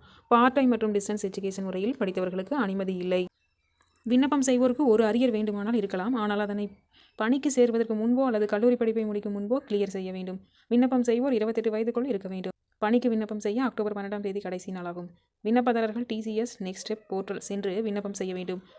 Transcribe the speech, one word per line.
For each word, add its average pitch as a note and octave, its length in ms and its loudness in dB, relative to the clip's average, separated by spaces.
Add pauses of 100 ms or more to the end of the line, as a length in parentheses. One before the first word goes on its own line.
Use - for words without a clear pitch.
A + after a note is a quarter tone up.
(280)
பார்ட் A#3+ 260 6
டைம் C4 160 4
மற்றும் A3 240 2
டிஸ்டன்ஸ் G3+ 340 -2
எஜுகேஷன் F#3+ 360 -6
முறையில் F#3+ 360 -2
படித்தவர்களுக்கு F#3 540 -2
அனுமதி F#3+ 420 -2
இல்லை. F3+ 300 0 (800)
விண்ணப்பம் C4+ 420 4
செய்வோருக்கு B3+ 400 4
ஒரு A3+ 180 6
அரியர் A#3 280 4
வேண்டுமானால் G#3 420 -2
இருக்கலாம். G3 400 0
ஆனால் G#3 260 0
அதனை G#3 260 -2 (500)
பணிக்கு C4 360 0
சேர்வதற்கு A3+ 440 2
முன்போ A#3+ 300 2
அல்லது G#3+ 200 2
கல்லூரி G#3+ 300 4
படிப்பை A3+ 300 2
முடிக்கும் G#3 300 -4
முன்போ G#3 220 0 (100)
கிளியர் G3+ 300 0
செய்ய F#3 140 -6
வேண்டும். F#3 280 -8 (280)
விண்ணப்பம் B3 360 4
செய்வோர் B3 300 2
இருபத்தெட்டு A3 380 0
வயதுக்குள் A#3 340 -2
இருக்க G3 220 -4
வேண்டும். F#3 240 -8 (260)
பணிக்கு A#3+ 320 2
விண்ணப்பம் G#3+ 300 -2
செய்ய G#3+ 240 -2
அக்டோபர் G#3 320 -2
பன்னெண்டாம் G3+ 240 -6
தேதி G3+ 200 -4
கடைசி F3+ 320 -8
நாளாகும். F3 380 -8 (320)
விண்ணப்பதாரர்கள் A#3 680 0
டி A3 140 -6
சி G#3+ 140 -6
எஸ் A3+ 280 -4
நெக்ஸ்ட் F#3 240 -10
ஸ்டெப் G#3+ 220 -8
போர்ட்டல் F#3+ 280 -6
சென்று G3+ 460 -4
விண்ணப்பம் G3+ 300 -4
செய்ய F#3 200 -6
வேண்டும். F3+ 280 -6 (180)